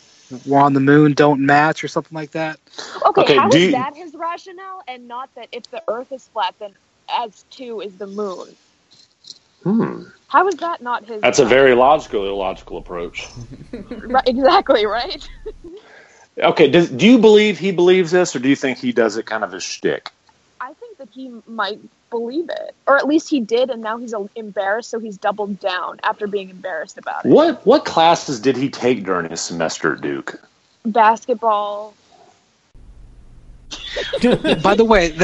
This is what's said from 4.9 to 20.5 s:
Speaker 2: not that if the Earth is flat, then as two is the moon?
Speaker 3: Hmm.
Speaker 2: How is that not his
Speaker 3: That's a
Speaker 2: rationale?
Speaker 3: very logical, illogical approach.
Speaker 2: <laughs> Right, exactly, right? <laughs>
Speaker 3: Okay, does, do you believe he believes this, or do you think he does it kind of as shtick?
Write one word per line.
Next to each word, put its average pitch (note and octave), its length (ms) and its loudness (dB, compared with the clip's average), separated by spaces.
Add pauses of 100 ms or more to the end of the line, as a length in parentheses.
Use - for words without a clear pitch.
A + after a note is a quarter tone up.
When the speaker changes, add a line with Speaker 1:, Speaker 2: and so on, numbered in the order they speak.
Speaker 2:
not A#3+ 300 -14
that A#3 160 -18
if - 180 -16
the A#3 160 -12
Earth A#3+ 240 -8
is C4 160 -14
flat, F#3+ 320 -6
then G3+ 140 -14 (340)
as A3 440 -8
two A#3 320 -12
is G3 140 -14
the G3 100 -12
moon? G3 420 -8 (1120)
Speaker 3:
Hmm. E3+ 420 -2 (240)
Speaker 2:
How F4 200 2
is F#4 80 -4
that E4+ 260 -8
not A#3+ 220 -8
his G#3+ 160 -12
Speaker 3:
That's B2 180 0
a D3 60 6
Speaker 2:
rationale? A2 40 0 (160)
Speaker 3:
very C3 100 6
logical, B2+ 520 2
illogical G2 520 -8
approach. E2+ 540 -12
Speaker 2:
<laughs> - 60 -20 (340)
Right, A#3 560 -4
exactly, C4 580 2
right? A#3+ 420 -6 (160)
<laughs> G#4+ 100 -14 (840)
Speaker 3:
Okay, E3 320 4
does, E3 220 4
do C3 160 2
you B3 120 8
believe G#3+ 420 6
he F#3 100 -2
believes F3+ 400 4
this, F3+ 240 2
or C3+ 60 -4
do B2+ 80 0
you C#3 80 4
think C3 220 -4
he B2+ 120 -4
does A2 260 0
it A2+ 80 -6
kind A2 200 -6
of F#2 100 -10
as F2+ 80 -10
shtick? - 480 -6 (500)